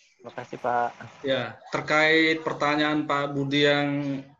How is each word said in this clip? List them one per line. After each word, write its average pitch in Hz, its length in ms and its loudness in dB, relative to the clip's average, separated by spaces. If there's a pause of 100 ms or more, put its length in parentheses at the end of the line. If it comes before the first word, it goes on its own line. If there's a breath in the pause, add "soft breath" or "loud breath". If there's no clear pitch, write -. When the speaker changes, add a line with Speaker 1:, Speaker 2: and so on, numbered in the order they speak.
(180)
Speaker 1:
Terima - 160 -18
kasih, - 240 -12
Pak. 120 320 0 (320)
Speaker 2:
Ya, 123 320 -2 (160)
terkait 156 720 2
pertanyaan 151 640 0
Pak 143 240 -2
Budi 139 340 0
yang 143 560 0 (200)